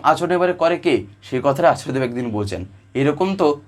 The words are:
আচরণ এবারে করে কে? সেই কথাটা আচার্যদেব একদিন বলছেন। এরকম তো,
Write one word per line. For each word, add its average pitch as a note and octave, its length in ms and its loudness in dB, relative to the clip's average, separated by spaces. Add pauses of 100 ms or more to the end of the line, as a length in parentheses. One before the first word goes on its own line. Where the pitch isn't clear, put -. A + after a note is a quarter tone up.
আচরণ D#3 280 2
এবারে F3+ 220 2
করে E3+ 260 0
কে? B2+ 280 -2 (160)
সেই B2+ 200 -4
কথাটা C#3+ 280 4
আচার্যদেব C3+ 320 -2
একদিন A#2+ 280 -4
বলছেন। G2 340 -4 (300)
এরকম D3 420 0
তো, D3+ 320 2